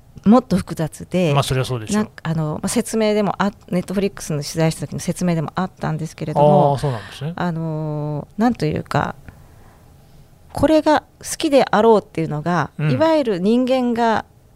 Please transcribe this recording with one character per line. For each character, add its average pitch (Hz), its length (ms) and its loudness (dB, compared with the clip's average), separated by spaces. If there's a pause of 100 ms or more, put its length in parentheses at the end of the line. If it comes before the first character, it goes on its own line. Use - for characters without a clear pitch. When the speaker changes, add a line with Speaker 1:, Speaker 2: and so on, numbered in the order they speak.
(240)
Speaker 1:
も 233 160 8
っ 247 40 2
と - 140 0
複 170 180 -6
雑 - 340 -8
で、 175 240 2
Speaker 2:
ま 143 80 4
あ、 - 20 -4
そ - 100 -4
れ 131 60 0
は 127 60 -2
そ 127 120 -4
う - 20 -6
で 107 80 -10
し - 40 -6
ょ - 20 0
う。 - 20 0
Speaker 1:
な 214 80 0
ん - 40 -2
か、 - 60 -20 (100)
あ 160 100 -2
の、 156 220 -2
ま - 80 -8
あ、 190 40 -4
説 - 300 -2
明 214 160 2
で 208 100 2
も 196 180 0
あ-、 202 100 0 (180)
Netflix 190 640 -4
の 143 100 -4
取 - 120 -10
材 160 160 2
し - 40 -10
た - 60 -12
時 147 120 -8
の 143 60 -8
説 180 260 -4
明 175 100 0
で 160 60 -2
も 147 140 -6
あ 180 80 -2
っ 185 140 -6
た - 140 -4
ん 156 60 -4
で 156 80 -6
す - 100 -14
け 160 100 -10
れ 151 80 -6
ど 147 60 0
も、 143 340 6
Speaker 2:
あ - 20 2
ー、 - 20 -4
そ 143 120 -2
う - 20 0
な 113 80 -6
ん - 80 -14
で - 60 -18
す - 120 -12
ね。 165 100 -8
Speaker 1:
あ 175 160 -4
の、 151 760 -6 (100)
な 233 120 2
ん 240 40 0
と - 120 -4
い 151 120 -2
う 160 60 -4
か、 - 320 -4 (1400)
こ - 140 2
れ 311 140 6
が 302 200 2 (180)
好 - 180 -10
き 320 120 -2
で 269 200 4
あ 202 120 2
ろ 226 160 6
う 185 40 2
っ - 40 -20
て - 160 -8
い 160 40 -2
う - 20 -6
の 151 140 -6
が、 170 360 -2
Speaker 2:
う 151 80 -2
ん。 156 60 2
Speaker 1:
い 254 60 0
わ 320 180 4
ゆ 294 80 2
る 208 160 -2
人 240 280 2
間 247 260 0
が 226 320 0 (300)